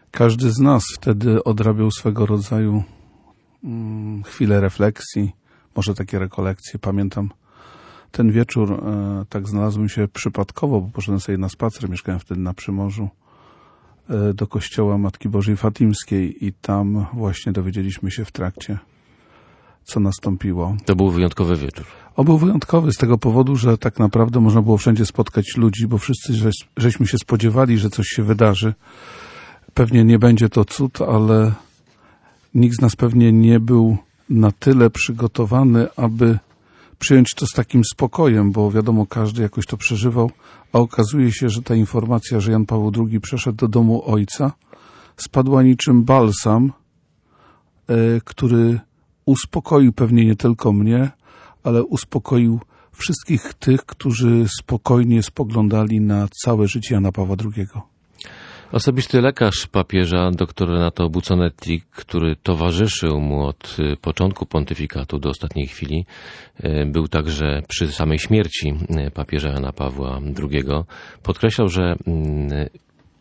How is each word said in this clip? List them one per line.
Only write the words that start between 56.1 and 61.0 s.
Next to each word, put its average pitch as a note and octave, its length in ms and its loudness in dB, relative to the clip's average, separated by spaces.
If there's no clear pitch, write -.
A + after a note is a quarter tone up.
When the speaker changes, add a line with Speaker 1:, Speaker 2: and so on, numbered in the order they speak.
Speaker 1:
całe G#2+ 240 2
życie A2 280 -4
Jana G2 160 2
Pawła G2 240 -4
drugiego. G#2 640 -8
Speaker 2:
Osobisty B2+ 500 0
lekarz B2 460 0
papieża, F2+ 640 0
doktor F2 380 -4
Renato E2+ 400 0